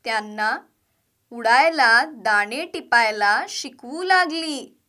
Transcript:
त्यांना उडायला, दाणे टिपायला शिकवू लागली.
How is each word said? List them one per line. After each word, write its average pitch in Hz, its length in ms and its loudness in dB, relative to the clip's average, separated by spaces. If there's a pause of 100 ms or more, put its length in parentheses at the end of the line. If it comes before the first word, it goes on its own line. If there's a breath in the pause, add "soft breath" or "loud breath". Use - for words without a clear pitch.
त्यांना 214 540 -4 (720)
उडायला, 240 720 4
दाणे 220 600 -2
टिपायला 220 840 0
शिकवू 269 540 -12
लागली. 320 760 -4 (100)